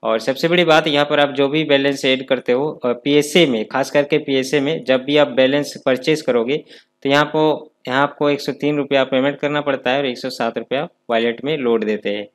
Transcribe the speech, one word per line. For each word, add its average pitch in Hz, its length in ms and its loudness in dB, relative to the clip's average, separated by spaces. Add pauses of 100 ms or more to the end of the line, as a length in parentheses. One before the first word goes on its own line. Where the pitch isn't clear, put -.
और 113 180 0
सबसे 135 280 -2
बड़ी 175 160 2
बात 160 220 4
यहाँ 143 180 2
पर 147 160 0
आप 143 120 2
जो 139 160 0
भी 151 180 0
बैलेंस 139 380 0
ऐड 131 220 0
करते 123 260 0
हो, 139 240 0
अ, 123 180 -2
पीएसए 147 520 2
में, 113 200 0
खास 135 240 -4
करके 147 300 0
पीएसए 135 400 0
में 143 240 -4
जब 127 200 2
भी 143 120 0
आप 147 140 4
बैलेंस 135 460 2 (100)
परचेज 135 360 0
करोगे 120 340 0 (460)
तो 139 60 -2
यहाँ 147 180 4
को, 156 440 -2 (180)
यहाँ 131 140 2
आपको 147 280 0
एक 143 100 -2
सौ 143 140 -6
तीन 147 220 -2
रुपया 139 300 0
पेमेंट 139 320 0
करना 147 240 -2
पड़ता 135 280 -2
है 135 80 0
और 143 80 -2
एक 123 120 -6
सौ 131 120 -8
सात 120 280 -4
रुपया 135 300 -6 (220)
वॉलेट 117 340 -2
में 156 140 -2
लोड 117 260 0
देते 104 260 -4
हैं 104 240 -6